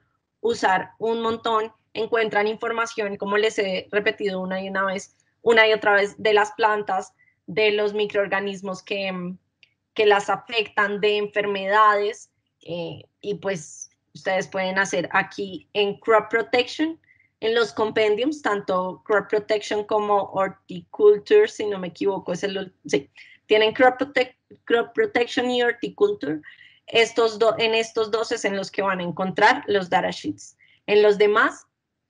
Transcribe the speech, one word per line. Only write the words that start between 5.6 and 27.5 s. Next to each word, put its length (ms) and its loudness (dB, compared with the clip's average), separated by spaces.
y 60 4
otra 200 2
vez, 240 2
de 160 2
las 180 2
plantas, 600 -2
de 240 0
los 220 0
microorganismos 880 -4
que, 520 -8
que 120 2
las 240 4
afectan, 720 -4
de 160 2
enfermedades, 1120 0
eh, 420 -12
y 160 -8
pues 540 -10
ustedes 340 -4
pueden 320 -4
hacer 320 -2
aquí 600 -4
en 260 -2
Crop 300 2
Protection 680 -2
en 140 0
los 180 0
compendiums, 680 0
tanto 640 -4
crop 240 0
protection 560 -2
como 380 2
horticulture, 1120 2
si 180 -8
no 140 -4
me 80 -6
equivoco, 460 -4
es 100 -8
el 140 -4
ul-, 160 -10
sí, 240 -4
tienen 280 4
crop 260 4
protec-, 360 -2
crop 280 0
protection 560 0
y 120 0
horticulture. 800 -2
Estos 500 2
do-, 180 2